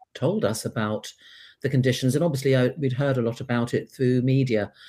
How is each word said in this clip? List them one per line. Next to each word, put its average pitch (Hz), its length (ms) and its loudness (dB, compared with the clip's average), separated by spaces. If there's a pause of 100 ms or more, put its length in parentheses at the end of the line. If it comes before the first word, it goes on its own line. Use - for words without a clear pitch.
(140)
told 180 320 -2
us 107 180 -2
about 107 480 -4 (500)
the - 80 -2
conditions. 127 440 2
And 151 100 2
obviously, 135 320 2
I, 127 120 4 (100)
we'd 135 160 -2
heard 135 240 0
a 120 60 0
lot 117 180 -4
about 120 320 -2
it - 160 -4
through 127 320 0
media. 127 500 2 (180)